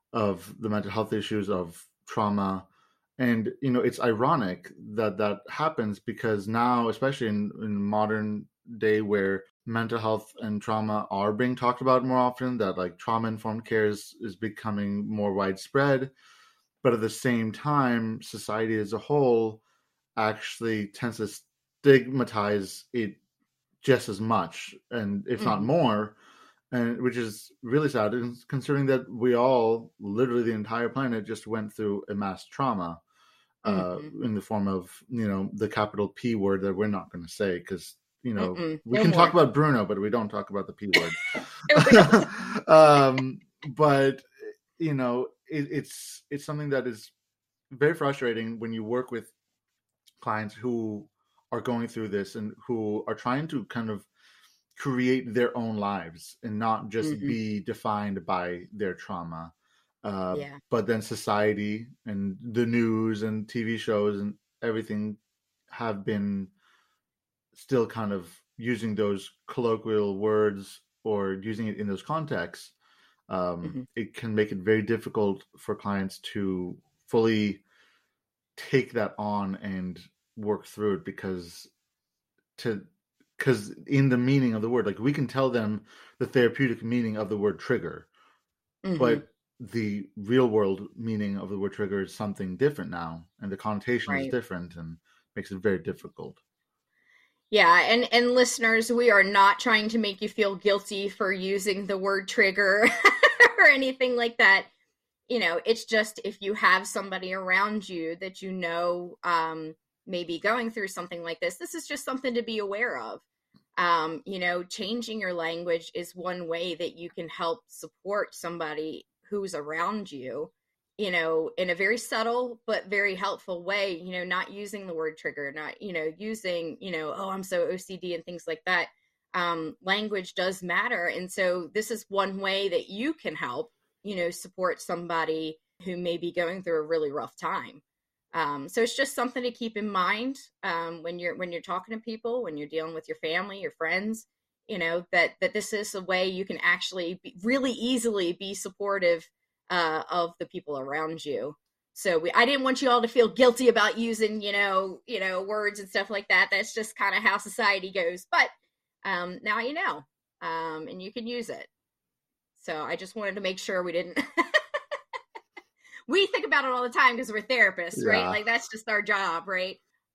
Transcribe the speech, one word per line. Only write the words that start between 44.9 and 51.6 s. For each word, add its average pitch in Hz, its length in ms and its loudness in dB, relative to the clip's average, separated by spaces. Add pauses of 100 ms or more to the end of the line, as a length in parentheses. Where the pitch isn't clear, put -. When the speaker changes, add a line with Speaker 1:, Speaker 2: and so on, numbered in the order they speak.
Speaker 1:
know, 127 340 0 (200)
it, 147 220 -4
it's, - 600 -10
it's 143 140 -8
something 147 260 -6
that 127 160 0
is 117 260 -8 (600)
very 147 220 4
frustrating 117 680 -2
when 113 120 -4
you 113 120 -4
work 123 280 -2
with 110 200 -8 (880)
clients 107 340 -4
who 110 540 -4 (440)
are 117 80 -2